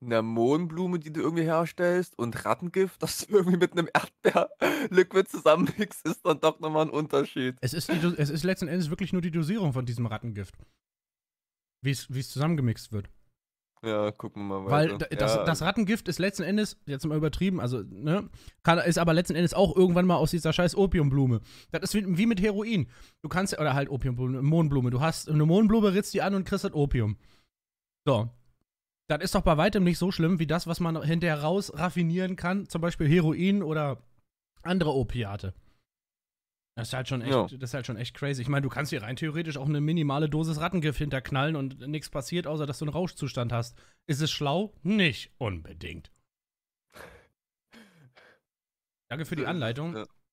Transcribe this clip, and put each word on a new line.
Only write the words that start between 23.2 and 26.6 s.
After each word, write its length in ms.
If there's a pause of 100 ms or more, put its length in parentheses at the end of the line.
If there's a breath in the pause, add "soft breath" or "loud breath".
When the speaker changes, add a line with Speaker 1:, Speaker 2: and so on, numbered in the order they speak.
Speaker 2:
Du 60
kannst, 300
oder 160
halt 160
Opiumblume, 500
Mohnblume. 500
Du 120
hast 260
eine 160
Mohnblume, 480
ritzt 220
die 80
an 120
und 100
kriegst 200